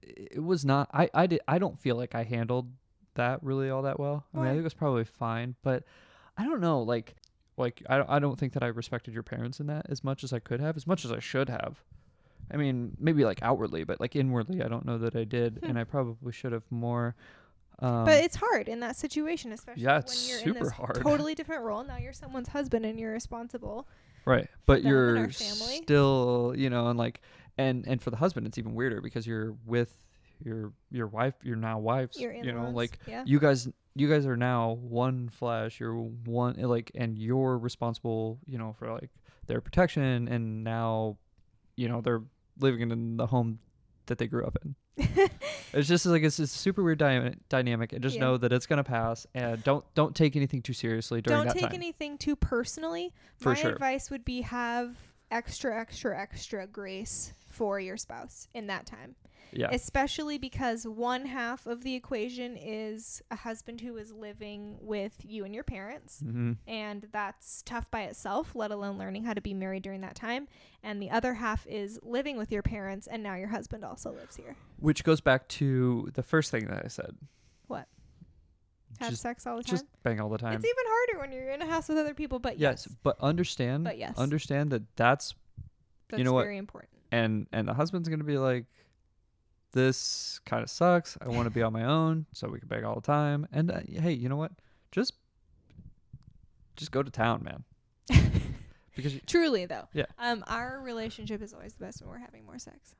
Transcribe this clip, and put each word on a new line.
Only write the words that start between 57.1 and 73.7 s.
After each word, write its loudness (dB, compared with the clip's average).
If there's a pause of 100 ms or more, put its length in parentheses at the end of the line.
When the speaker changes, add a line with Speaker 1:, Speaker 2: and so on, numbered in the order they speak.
Speaker 2:
for -2
your -8
spouse -12
in -10
that -6
time. -18 (380)
Speaker 1:
Yeah. 0
Speaker 2:
Especially -2
because -4
one -4
half -6
of -8
the -4
equation -6
is -8 (100)
a -8
husband -12
who -12
is -16
living -14
with -6 (120)
you -8
and -10
your -8
parents, -10
Speaker 1:
Mm-hmm. -2 (140)
Speaker 2:
and -10
that's -8
tough -8
by -4
itself, -4
let -4
alone -6
learning -8
how -4
to -4
be -6
married -4
during -10
that -12
time. -6 (360)
And -8
the -8
other 0
half -4
is -8
living -4
with -6
your -2
parents, -4
and -8
now -6
your -8
husband -8